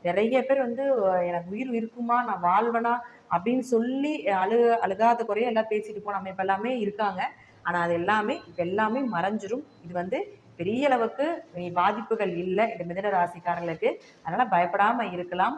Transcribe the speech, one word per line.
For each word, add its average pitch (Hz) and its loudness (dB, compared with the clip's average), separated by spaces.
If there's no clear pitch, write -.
நிறைய 214 2
பேர் 269 2
வந்து, 247 -2
"எனக்கு 175 -4
உயிர் 254 -6
இருக்குமா, 233 0
நான் 202 -4
வாழ்வனா?" 226 2
அப்படின்னு 226 0
சொல்லி 254 0
அழு-, 226 4
அழுகாத 226 2
குறைய 214 0
எல்லாம் 220 0
பேசிட்டு 214 -4
போன 202 -6
அமைப்பு 190 -8
எல்லாமே 202 0
இருக்காங்க. 202 -2
ஆனா 175 0
அது 170 0
எல்லாமே, 214 0
இப்ப - -6
எல்லாமே 214 0
மறைஞ்சிரும். 208 -2
இது 170 -16
வந்து 190 -2
பெரிய 220 -2
அளவுக்கு 247 2
இனி 175 -6
பாதிப்புகள் 196 0
இல்ல 185 0
இந்த 185 -8
மிதுன 190 -2
ராசிக்காரர்களுக்கு. 175 0
அதனால 208 -2
பயப்படாம 196 2
இருக்கலாம். 180 -2